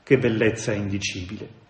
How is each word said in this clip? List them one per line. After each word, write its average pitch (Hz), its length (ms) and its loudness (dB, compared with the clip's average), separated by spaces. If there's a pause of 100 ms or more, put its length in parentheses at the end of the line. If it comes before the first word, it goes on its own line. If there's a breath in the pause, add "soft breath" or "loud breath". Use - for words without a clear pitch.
Che 139 160 6
bellezza 113 540 0
indicibile! 101 760 -6 (200)